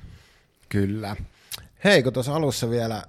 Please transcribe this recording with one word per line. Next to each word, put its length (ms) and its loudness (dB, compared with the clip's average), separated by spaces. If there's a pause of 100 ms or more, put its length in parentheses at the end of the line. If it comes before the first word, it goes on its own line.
(680)
Kyllä. 480 0 (680)
Hei, 180 8
kun 100 2
tuossa 240 -2
alussa 340 0
vielä, 260 -2 (120)